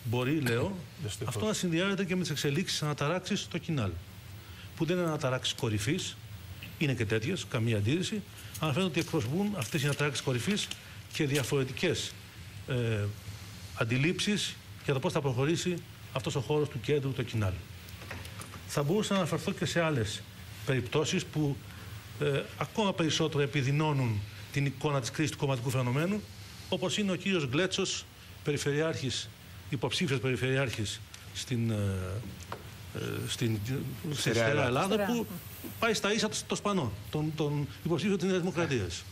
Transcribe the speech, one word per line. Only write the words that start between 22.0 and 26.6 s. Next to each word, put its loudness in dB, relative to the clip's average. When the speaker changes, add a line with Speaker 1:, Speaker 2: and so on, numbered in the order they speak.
Speaker 1:
ε, 2
ακόμα 0
περισσότερο 2
επιδεινώνουν 2
την 2
εικόνα 2
της -4
κρίσης 2
του -10
κομματικού 2
φαινομένου, 2